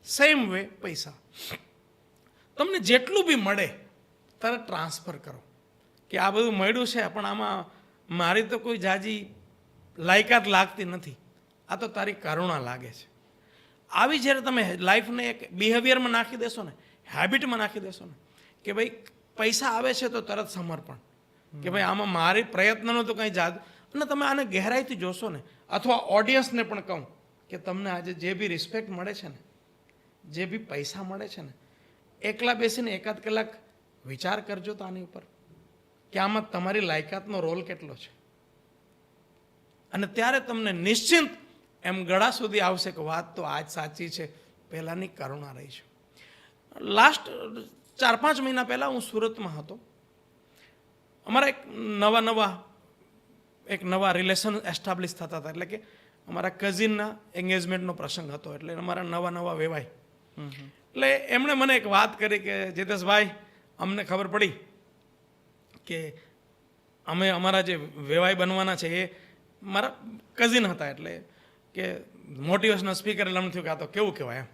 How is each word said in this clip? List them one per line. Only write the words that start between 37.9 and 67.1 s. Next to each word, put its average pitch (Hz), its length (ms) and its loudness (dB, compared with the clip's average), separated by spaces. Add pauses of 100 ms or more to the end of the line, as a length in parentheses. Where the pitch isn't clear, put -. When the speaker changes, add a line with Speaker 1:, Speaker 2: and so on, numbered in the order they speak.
Speaker 1:
છે. - 160 -20 (1800)
અને 196 140 0
ત્યારે 240 340 2
તમને 226 320 -2
નિશ્ચિંત 226 580 4 (520)
એમ 185 220 -2
ગળા 196 260 4
સુધી 208 300 0
આવશે 185 300 2
કે 160 100 -12
વાત 160 360 -6
તો 180 60 -8
આજ 147 260 -4
સાચી 156 400 -8
છે, 156 180 -8 (440)
પહેલાંની 165 380 -8
કરુણા 143 440 -12
રહી 135 140 -16
છે. - 180 -20 (960)
લાસ્ટ 208 400 6 (800)
ચાર 233 180 6
પાંચ 277 240 2
મહિના 262 240 0
પહેલાં 254 260 -2
હું 247 120 -4
સુરતમાં 214 560 -4
હતો. 175 200 -14 (1500)
અમારા 269 220 4
એક 269 60 -2 (200)
નવા 214 460 4
નવા, 220 440 0 (1040)
એક 196 180 -6
નવા 185 280 2
રિલેશન 190 440 0
એસ્ટાબ્લિશ 180 580 -4
થતા 165 220 -10
હતા, 156 140 -8
એટલે 175 160 -10
કે 202 100 -10 (520)
અમારા 180 200 -4
કઝિનના 208 680 0 (180)
એન્ગેજમેન્ટનો 180 600 -2
પ્રસંગ 147 380 -8
હતો, 151 220 -12
એટલે 156 200 -10
અમારા 180 280 -4
નવા 175 280 -2
નવા 175 220 -4
વેવાય. 156 340 -2 (520)
Speaker 2:
હમ 147 80 -12
હમ. 139 200 -16
Speaker 1:
એટલે 269 480 0
એમણે 277 400 2
મને 262 220 6
એક 220 100 2
વાત 208 320 4
કરી 208 200 2
કે 196 320 -2
"જેતેશભાઈ, 190 600 2 (480)
અમને 196 260 -2
ખબર 190 220 -2
પડી 190 260 2 (1300)
કે 160 260 -8 (960)
અમે, 180 220 2